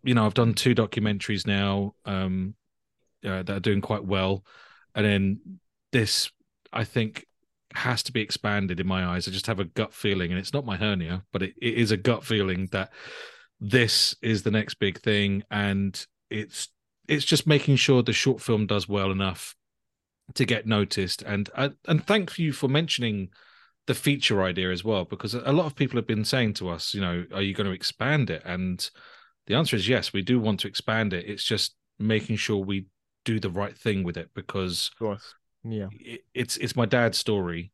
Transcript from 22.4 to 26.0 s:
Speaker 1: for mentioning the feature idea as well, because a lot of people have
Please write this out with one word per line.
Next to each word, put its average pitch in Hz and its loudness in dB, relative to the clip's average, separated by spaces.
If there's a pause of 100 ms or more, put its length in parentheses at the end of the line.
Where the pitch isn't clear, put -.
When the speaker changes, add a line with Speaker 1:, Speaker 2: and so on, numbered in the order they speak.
Speaker 1:
for 131 -2
mentioning 120 0 (580)
the 127 0
feature 139 2
idea 92 0
as 90 -4
well, 104 0
because 101 -8
a 123 0
lot 165 4
of 143 -8
people 127 0
have 110 -2